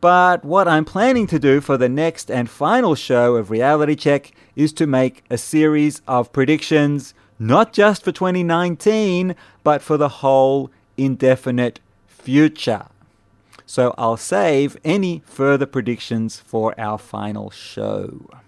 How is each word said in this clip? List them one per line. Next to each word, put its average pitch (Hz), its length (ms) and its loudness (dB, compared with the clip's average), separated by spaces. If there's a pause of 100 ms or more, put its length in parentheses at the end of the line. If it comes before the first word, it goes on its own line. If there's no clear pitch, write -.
But 180 440 4
what 175 240 2
I'm 156 160 2
planning 226 420 0
to 165 120 -2
do 139 220 4
for 139 160 -2
the 123 120 2
next 156 420 -4
and 123 180 -4
final 185 460 0
show 120 400 2
of 107 160 -4
Reality 147 460 0
Check 143 360 -2 (220)
is 151 200 0
to 160 120 -2
make 131 420 -2
a 123 80 -6
series 151 720 0
of 123 260 -2
predictions, 147 840 0 (240)
not 147 340 2
just 202 320 2
for 180 80 -2
twenty 185 300 -2
nineteen, 180 920 0 (300)
but 147 180 2
for 156 140 -2
the 143 120 2
whole 135 640 2 (260)
indefinite 127 840 0 (260)
future. 139 800 0 (800)
So 123 320 0
I'll 113 200 -2
save 160 680 0
any 175 400 -2
further 139 420 0
predictions 113 720 -6
for 110 400 -4
our 107 200 -6
final 104 520 -10
show. - 800 -10 (180)